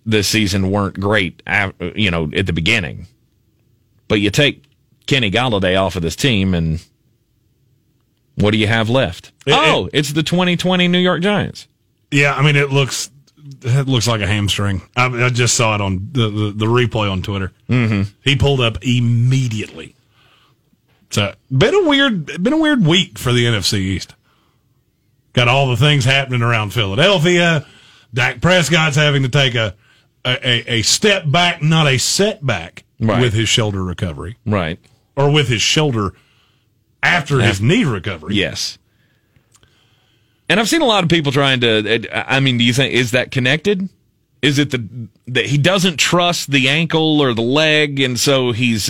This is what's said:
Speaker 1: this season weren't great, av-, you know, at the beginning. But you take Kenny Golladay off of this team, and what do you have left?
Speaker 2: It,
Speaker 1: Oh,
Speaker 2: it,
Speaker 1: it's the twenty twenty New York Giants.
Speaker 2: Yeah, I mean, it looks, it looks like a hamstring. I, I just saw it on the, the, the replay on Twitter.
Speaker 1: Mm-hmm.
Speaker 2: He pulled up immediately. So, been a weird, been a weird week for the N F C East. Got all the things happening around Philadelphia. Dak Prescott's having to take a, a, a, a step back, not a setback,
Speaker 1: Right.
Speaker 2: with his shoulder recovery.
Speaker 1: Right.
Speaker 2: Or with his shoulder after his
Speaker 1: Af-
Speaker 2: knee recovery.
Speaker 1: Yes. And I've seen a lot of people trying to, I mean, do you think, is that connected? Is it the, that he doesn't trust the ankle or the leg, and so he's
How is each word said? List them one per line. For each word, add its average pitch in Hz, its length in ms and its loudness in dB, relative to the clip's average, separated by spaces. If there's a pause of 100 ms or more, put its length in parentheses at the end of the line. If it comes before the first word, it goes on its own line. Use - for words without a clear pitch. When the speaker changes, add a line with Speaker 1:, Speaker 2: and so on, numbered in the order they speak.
Speaker 1:
this 107 220 0
season 98 420 0
weren't 98 300 -2
great, 101 480 -2
av-, 98 260 -2 (220)
you 101 160 0
know, 82 240 -2
at 98 100 0
the 90 80 -4
beginning. 85 540 -2 (1040)
But 107 120 2
you 101 100 2
take 143 320 0 (420)
Kenny 131 240 0
Golladay 98 500 0
off 95 160 0
of 92 60 -4
this 80 140 -4
team, 95 400 0
and 80 280 -2 (1500)
what 104 160 2
do 110 60 2
you 107 80 2
have 113 240 0
left? 117 420 -2 (140)
Speaker 2:
It, - 80 2
Speaker 1:
Oh, 254 320 2
Speaker 2:
it, - 80 -10
Speaker 1:
it's 143 200 -2
the 156 100 -2
twenty 175 340 0
twenty 180 300 0
New 175 100 2
York 180 240 0
Giants. 185 460 -4 (420)
Speaker 2:
Yeah, 143 240 2
I 131 80 -4
mean, 147 140 2
it 143 160 0
looks, 135 400 -2 (500)
it 131 260 -2
looks 120 200 0
like 113 140 0
a 98 40 -2
hamstring. 101 560 -2 (140)
I, 123 100 2
I 127 240 0
just 120 240 0
saw 110 220 0
it 101 60 -2
on 95 300 -4
the, 120 160 0
the, 104 280 -4
the 107 100 -2
replay 113 460 0
on 92 100 -4
Twitter. 98 300 -6 (180)
Speaker 1:
Mm-hmm. 110 400 0 (140)
Speaker 2:
He 135 120 2
pulled 135 260 2
up 113 200 -2
immediately. 120 1120 -2 (1160)
So, 101 240 -2 (200)
been 226 200 2
a 392 120 2
weird, 214 540 0
been 247 120 0
a 311 40 2
weird 302 260 2
week 175 360 0
for 123 120 -2
the 120 140 2
N 117 80 2
F 98 120 -2
C 95 260 -2
East. - 240 -8 (1200)
Got 120 80 4
all 135 220 2
the 120 80 0
things 143 280 4
happening 127 360 0
around 110 320 0
Philadelphia. 165 920 2 (480)
Dak 123 280 -2
Prescott's 160 560 2
having 147 260 2
to 127 60 -2
take 131 260 2
a, 110 180 -2 (520)
a, 123 60 -2 (160)
a, 117 320 -2
a - 20 0
step 196 480 0
back, 175 320 0
not 160 260 2
a 131 100 2
setback, 120 840 -4 (160)
Speaker 1:
Right. 110 220 0
Speaker 2:
with 120 120 0
his 110 140 0
shoulder 104 340 0
recovery. 87 540 -6 (100)
Speaker 1:
Right. 92 320 -2 (380)
Speaker 2:
Or 143 160 2
with 147 160 2
his 113 140 0
shoulder 113 520 0 (880)
after 147 380 0
his 104 200 0
Speaker 1:
Af- - 40 -8
Speaker 2:
knee 190 220 2
recovery. 98 500 -6
Speaker 1:
Yes. - 420 -4 (1700)
And 175 100 2
I've 226 80 0
seen 330 140 0
a 294 40 2
lot 208 180 2
of 156 60 0
people 160 220 2
trying 135 300 2
to, 110 520 2
I 127 260 -2
mean, 131 180 2
do 117 80 2
you 120 80 4
think, 123 200 0
is 120 180 0
that 123 200 -2
connected? 160 560 -2 (540)
Is 139 180 2
it 143 120 0
the, 123 120 -4 (440)
that 123 180 -2
he 139 120 0
doesn't 170 400 0
trust 175 540 0
the 131 180 2
ankle 156 520 0
or 127 120 2
the 113 80 -2
leg, 151 600 0
and 127 180 0
so 131 320 2
he's 113 380 -2